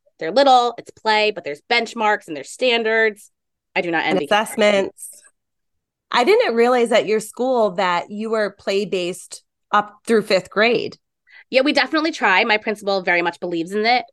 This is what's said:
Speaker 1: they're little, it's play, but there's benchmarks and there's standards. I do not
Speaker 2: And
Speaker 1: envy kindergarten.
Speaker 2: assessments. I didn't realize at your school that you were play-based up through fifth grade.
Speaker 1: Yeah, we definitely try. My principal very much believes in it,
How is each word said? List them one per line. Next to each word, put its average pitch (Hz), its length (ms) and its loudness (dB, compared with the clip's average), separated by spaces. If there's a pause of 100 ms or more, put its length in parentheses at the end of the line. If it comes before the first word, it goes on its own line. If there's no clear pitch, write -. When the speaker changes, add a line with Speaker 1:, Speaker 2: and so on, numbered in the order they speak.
(200)
Speaker 1:
they're - 100 -6
little, 247 480 4
it's - 140 -18
play, 214 400 0
but 190 100 -12
there's 147 260 -10
benchmarks 214 600 -2
and 156 80 -10
there's 135 140 -14
standards. 220 840 0 (420)
I 185 60 0
do 175 100 -4
not 160 140 -2
Speaker 2:
And 170 120 0
Speaker 1:
envy 151 120 -2
kindergarten. 208 640 2
Speaker 2:
assessments. - 300 -20 (920)
I 233 100 2
didn't 392 320 2
realize 240 380 2
at 185 140 2
your 214 120 0
school 226 540 0
that 180 400 -2
you 214 180 -8
were 214 260 -2
play-based 185 840 -6 (300)
up 208 340 0
through 226 160 2
fifth 196 280 -2
grade. - 480 -2 (520)
Speaker 1:
Yeah, 247 100 2
we 277 120 2
definitely 311 380 0
try. 208 340 2
My 214 120 2
principal 202 460 -4
very 175 200 0
much 175 160 -4
believes 175 340 -6
in 214 120 -2
it, 240 280 0